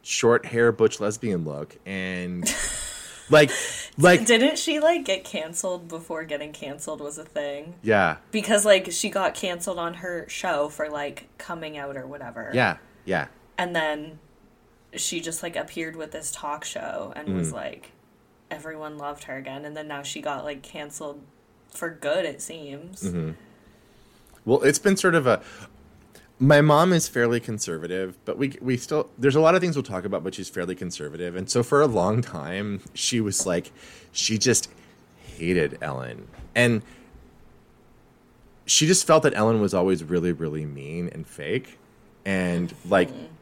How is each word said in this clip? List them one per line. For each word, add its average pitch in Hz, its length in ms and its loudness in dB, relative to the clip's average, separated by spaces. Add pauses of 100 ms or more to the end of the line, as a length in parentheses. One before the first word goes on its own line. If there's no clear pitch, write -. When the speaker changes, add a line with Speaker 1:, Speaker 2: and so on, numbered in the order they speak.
Speaker 1:
short - 440 2
hair, 117 260 4
butch 110 280 4
lesbian 104 440 -2
look, 73 400 -8
and 90 600 -6 (460)
Speaker 2:
<laughs> - 400 -12
Speaker 1:
like, 151 200 10 (480)
like 180 280 8
Speaker 2:
Didn't 240 320 4
she, 302 220 -2
like, 320 240 4
get 190 200 -2
canceled 170 640 -6
before 165 360 -10
getting 151 280 -8
canceled 147 480 -10
was 147 180 -10
a 156 60 -14
thing? 147 580 -8
Speaker 1:
Yeah. 98 340 4 (140)
Speaker 2:
Because, 208 340 0
like, 190 280 4
she - 180 -4
got 185 240 0
canceled 175 440 -6
on 170 160 -6
her 175 340 -8
show 151 400 -2
for, 151 200 -6
like, 143 480 -8
coming 160 400 -12
out 139 200 -10
or 131 100 -10
whatever. 120 480 -12
Speaker 1:
Yeah, 110 240 2 (260)
yeah. 80 220 -2 (320)
Speaker 2:
And 180 180 -4
then 156 420 -4 (760)
she 175 260 -6
just, 165 220 -8
like, 170 140 -8
appeared 160 400 -8
with 156 160 -12
this 156 200 -10
talk 151 320 -8
show - 500 -8
and 101 220 -6
was 82 140 -2
Speaker 1:
Mm. - 60 -12
Speaker 2:
like, - 360 -12 (580)
everyone 156 460 -12
loved 143 280 -10
her 135 120 -10
again. 135 300 -12
And 151 100 -12
then 151 120 -12
now 143 140 -8
she 139 200 -10
got, 143 220 -4
like, 143 180 -10
canceled 147 580 -12 (540)
for 170 160 -6
good, 160 340 -2
it 147 160 -6
seems. 160 600 -12
Speaker 1:
Mm-hmm. 85 300 -4 (1120)
Well, 123 160 4
it's 143 160 6
been 196 180 4
sort 180 180 2
of 143 120 4
a, 110 160 4 (960)
my 147 240 8
mom 156 320 8
is 165 140 2
fairly 120 320 2
conservative, 90 840 -6
but - 140 -6
we, 139 240 -2
we 123 160 0
still, - 400 -2
there's 131 180 4
a 156 40 6
lot 160 140 8
of 185 60 6
things 165 160 0
we'll 135 60 -2
talk 92 240 -6
about, 92 180 -2
but 95 100 -4
she's 92 140 -10
fairly 90 260 -4
conservative. 87 600 -8
And 92 140 -6
so 120 120 2
for 143 200 4
a 151 40 6
long 107 360 2
time, 95 580 -6 (140)
she - 260 -2
was 101 240 -2
like, 90 280 -2 (400)
she - 260 0
just - 320 2 (680)
hated 82 460 0
Ellen. 65 460 -8 (260)
And 117 260 4 (1800)
she - 220 4
just 180 200 4
felt 160 180 8
that 143 100 4
Ellen 110 260 4
was 101 140 2
always 90 280 4
really, 87 300 0
really 78 320 -4
mean 73 480 -8
and 80 140 -12
fake. 90 520 -6 (460)
And, 90 480 0 (160)
like, 90 220 4
Speaker 2:
Mm-hmm. - 140 -14 (180)